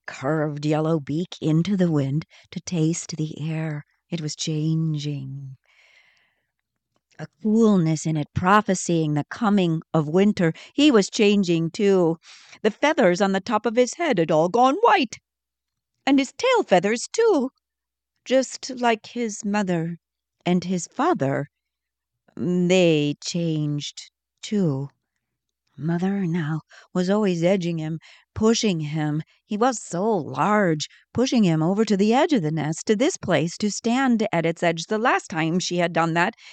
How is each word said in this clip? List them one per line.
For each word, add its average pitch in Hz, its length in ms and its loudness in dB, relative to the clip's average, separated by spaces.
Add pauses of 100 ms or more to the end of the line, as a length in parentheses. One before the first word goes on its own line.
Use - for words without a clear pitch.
curved 147 580 -4
yellow 156 360 0
beak 151 400 -6
into 165 340 0
the 175 160 2
wind 143 340 -2 (260)
to 180 100 -10
taste 165 560 -4
the 156 240 -6
air. 156 420 -6 (260)
It 165 120 -6
was 151 160 -8
changing. 147 1200 -4 (1600)
A 151 80 -12 (160)
coolness 208 640 4
in 160 100 0
it, 147 180 -4
prophesying 180 840 2
the 143 140 -2
coming 185 520 0 (120)
of 156 140 0
winter. 185 460 2 (200)
He 294 160 4
was 214 200 4
changing, 180 640 2
too. 185 440 2 (460)
The 214 100 2
feathers 247 480 2
on 196 140 2
the 190 80 0
top 214 240 -2
of 226 100 -2
his 247 200 2
head 302 220 -2
had 165 140 0
all 160 160 4
gone 254 340 2
white. 415 360 2 (880)
And 269 140 4
his - 120 -2
tail 480 320 0
feathers, 202 480 0
too. 359 380 2 (720)
Just - 460 -2 (100)
like 233 280 0
his 226 360 -8
mother 180 540 -2 (480)
and 175 180 0
his 175 240 -4
father, 147 640 -2 (880)
they 175 800 2
changed, 151 920 -6 (320)
too. 147 460 -2 (880)
Mother 175 520 -2
now 160 340 -4 (320)
was 180 160 -2
always 190 340 0
edging 175 360 0
him, 156 200 -6 (360)
pushing 220 440 2
him. 151 440 -2 (220)
He 208 120 -6
was 240 240 0
so 180 300 -4
large, 160 760 0 (260)
pushing 240 300 2
him 160 200 4
over 196 220 2
to 208 120 2
the 214 160 2
edge 311 200 2
of 214 100 2
the 151 80 -2
nest, 156 360 -4
to 220 80 2
this 269 220 0
place, 165 400 -2
to 208 140 -2
stand 240 600 0
at 165 140 -2
its 165 180 -2
edge. 165 220 -2
The - 140 -4
last 269 300 -2
time 160 300 -2
she 175 180 -4
had 170 160 -2
done 165 200 0
that, 170 220 0 (180)